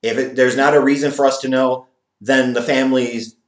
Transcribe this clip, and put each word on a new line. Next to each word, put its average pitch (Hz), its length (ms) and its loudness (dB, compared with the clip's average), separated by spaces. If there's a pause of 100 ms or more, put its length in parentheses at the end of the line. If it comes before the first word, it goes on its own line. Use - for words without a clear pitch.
If 113 140 -2
it, 127 180 -4
there's 127 220 2
not 143 180 2
a 147 60 6
reason 139 300 0
for 139 140 0
us 135 140 2
to 131 80 -8
know, 131 400 -2 (320)
then 127 340 0
the 120 80 -2
family's 127 760 -2 (100)